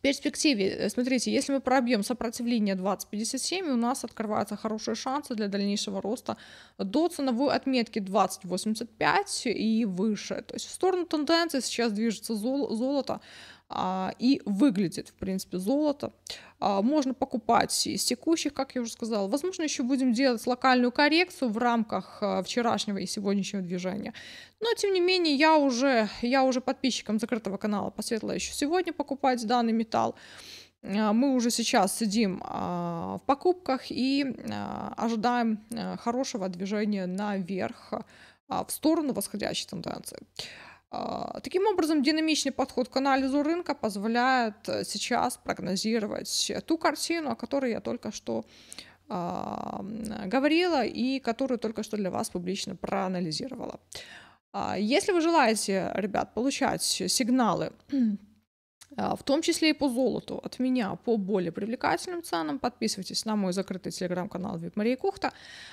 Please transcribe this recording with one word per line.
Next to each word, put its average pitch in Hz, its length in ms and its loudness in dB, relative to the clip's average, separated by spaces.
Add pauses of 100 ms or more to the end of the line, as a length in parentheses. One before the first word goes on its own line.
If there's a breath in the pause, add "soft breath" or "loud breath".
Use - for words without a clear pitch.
перспективе, 269 640 2
э, - 200 -2
смотрите, 247 420 2
если 254 220 2
мы 269 80 2
пробьём 247 420 4
сопротивление 226 720 0
двадцать 185 360 -2
пятьдесят 226 320 -4
семь, 359 260 -2
у 262 80 2
нас 240 280 0
открываются 214 520 -4
хорошие 220 380 -4
шансы 269 400 -4
для 208 140 -2
дальнейшего 202 520 -2
роста - 360 -4 (420 loud breath)
до 262 300 2
ценовой 269 460 2
отметки 254 460 0
двадцать 190 460 0
восемьдесят 214 420 -2 (100)
пять - 480 2
и 220 380 2
выше. 196 640 -2
То - 80 -12
есть - 120 -8
в - 60 -16
сторону 359 320 2
тенденции 330 560 2
сейчас 233 320 0
движется 220 420 -2
зол-, 254 400 0
золото, 262 460 -2 (520 loud breath)
а, 185 460 -2
и 254 280 4
выглядит, 202 640 2
в - 20 -20
принципе, 190 460 -6
золото. 277 540 0 (460 loud breath)
А, 196 240 2
можно 269 320 2
покупать - 720 2
из - 180 -2
текущих, 311 480 0
как - 220 -4
я 254 80 -2
уже 226 100 -6
сказала. 214 360 -2
Возможно, 330 340 -2
ещё 294 220 -2
будем 254 280 4
делать 247 340 2
локальную 247 440 4
коррекцию 294 600 4
в 208 80 -2
рамках, 233 640 0
а, 190 220 0
вчерашнего 214 560 0
и 196 80 -4
сегодняшнего 196 560 -2
движения. 180 500 -4 (480 loud breath)
Но, 427 60 -2 (100)
тем 403 160 2
не 370 80 4
менее, 349 360 4
я 311 200 8
уже, 254 520 4 (140)
я 254 200 4
уже 262 180 4
подписчикам 233 600 -2
закрытого 208 380 -4
канала 202 320 -2
посоветовала 214 440 -4
ещё - 200 -4
сегодня 339 380 0
покупать 254 540 0
данный 233 260 2
металл. 226 440 0 (680 loud breath)
А, 208 300 2
мы 262 240 4
уже 240 140 4
сейчас 226 480 2
сидим, 202 460 2
а, 175 760 -4
в - 80 -12
покупках 285 640 2
и, 269 340 0 (280)
а, - 440 -6
ожидаем, 233 640 0 (160)
а, 185 200 -4
хорошего 240 520 -2
движения 196 580 -2
наверх, 196 840 -4 (560 loud breath)
а, 190 160 -2
в - 80 -12
сторону 320 400 2
восходящей - 560 -4
тенденции. - 500 -10 (720 loud breath)
А, - 520 -6
таким 370 220 0
образом, 330 360 2
динамичный 311 500 2
подход 254 360 -2
к - 80 -6
анализу 269 480 2
рынка 320 300 0
позволяет, 226 800 0 (140)
э, - 160 -2
сейчас - 520 0
прогнозировать - 1160 -2 (140)
ту 320 120 2
картину, 320 520 -2
о 226 60 -4
которой 269 340 -2
я 214 100 -2
только - 300 -6
что, - 340 -6 (640 loud breath)
а, - 720 -6
м, 214 500 -8
говорила 302 540 4
и 254 360 -2
которую 247 400 -2
только 214 240 -4
что - 120 -6
для 196 140 -2
вас - 200 -4
публично 180 460 -6
проанализировала. 190 1000 -4 (720 loud breath)
А, - 260 -2
если 277 340 2
вы 349 80 4
желаете, 226 720 4
ребят, - 400 -2
получать 247 480 0
сигналы, 220 880 0 (160)
<clears throat> - 1080 -4
а, - 200 0
в - 60 -14
том 285 200 2
числе 320 280 4
и - 20 2
по 294 160 2
золоту, 240 560 0
от - 160 -10
меня 247 440 0
по 233 120 2
более 190 360 0
привлекательным 285 720 -2
ценам, 311 340 -2
подписывайтесь 214 640 -4
на 214 120 -2
мой 190 160 2
закрытый 185 400 -4
Telegram-канал 180 640 -4
вип 170 180 -8
Мария 226 200 2
Кухта, - 360 -2 (400 loud breath)